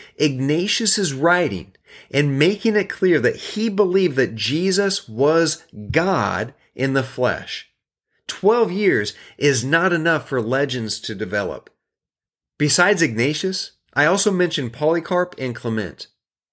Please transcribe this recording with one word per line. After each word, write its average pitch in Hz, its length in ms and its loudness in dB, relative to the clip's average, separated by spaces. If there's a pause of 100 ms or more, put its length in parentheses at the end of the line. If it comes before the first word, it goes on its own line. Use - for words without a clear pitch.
(160)
Ignatius 156 800 0
is 185 160 -2
writing 143 640 0 (380)
and 139 260 2
making 208 380 2
it 202 120 0
clear 180 300 2
that 117 160 2
he - 340 -4
believed 190 460 2
that 117 220 0
Jesus 180 720 -2
was 156 560 2 (260)
God 123 640 0 (220)
in 135 160 -2
the 135 100 2
flesh. - 680 -4 (580)
Twelve 214 420 2
years 175 440 0 (220)
is 131 280 2
not 165 280 -2
enough 160 360 -2
for 131 120 -2
legends 123 600 -4
to 113 140 -10
develop. 95 540 -6 (880)
Besides 175 460 2
Ignatius, 147 680 -2 (220)
I 147 120 2
also 196 240 2
mentioned 170 420 0
Polycarp 170 640 0
and 127 180 -6
Clement. 110 500 -6 (460)